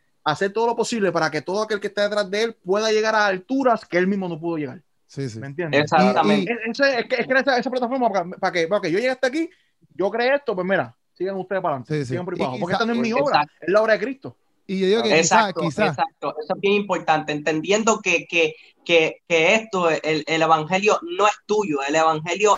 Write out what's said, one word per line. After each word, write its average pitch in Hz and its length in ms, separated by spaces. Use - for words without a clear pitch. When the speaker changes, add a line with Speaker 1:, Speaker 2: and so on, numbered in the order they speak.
Speaker 1:
hacer 196 280
todo 220 140
lo 233 100
posible 208 360
para 160 180
que 151 100
todo 196 220
aquel 214 160
que 202 80
esté 202 140
detrás 208 280
de 208 140
él 233 120
pueda 208 360
llegar 214 240
a 208 120
alturas 247 580
que - 140
él 185 100
mismo 190 200
no 165 120
pudo 170 160
llegar. 147 260
Speaker 2:
Sí, 139 220
sí. 110 100
Speaker 1:
¿Me 127 80
entiendes? 147 360
Speaker 3:
Exactamente. 185 680
Speaker 2:
Y, 240 40
y 233 60
Speaker 1:
Es, - 80
es, 277 180
es 220 80
que, 254 160
es 156 60
que 254 100
esa, 262 200
esa 247 120
plataforma, 247 400
para, 180 200
para 185 220
que, 165 140
para 202 140
que 180 100
yo 180 80
llegue 254 120
hasta 254 180
aquí, 320 200
yo 190 160
creé 240 240
esto, 240 220
pues 180 100
mira, 156 300
sigan 196 220
ustedes 185 260
para 156 140
adelante, 156 180
Speaker 2:
Sí, 151 100
sí. 120 40
Speaker 1:
sigan 180 160
por 190 100
ahí - 40
Speaker 2:
Y - 20
Speaker 1:
para - 80
abajo, 127 120
porque 175 120
Speaker 2:
quizá - 100
Speaker 1:
esta 226 40
no 233 60
es 233 60
mi 233 140
Speaker 3:
Exacto. 277 120
Speaker 1:
obra, 165 200
es 156 120
la 214 100
obra 220 100
de 202 80
Cristo. 240 360
Speaker 2:
Y 190 120
yo 185 80
digo 226 160
que 220 60
quizá, 156 100
Speaker 3:
Exacto, 185 400
Speaker 2:
quizá. 170 260
Speaker 3:
exacto. 160 560
Eso 185 120
es 190 60
bien 196 140
importante, 165 560
entendiendo 165 680
que, 165 260
que, 165 300
que, 165 340
que 170 260
esto, 202 360
el, 151 360
el 160 160
evangelio 165 600
no 175 260
es 202 60
tuyo, 202 400
el 147 80
evangelio 160 640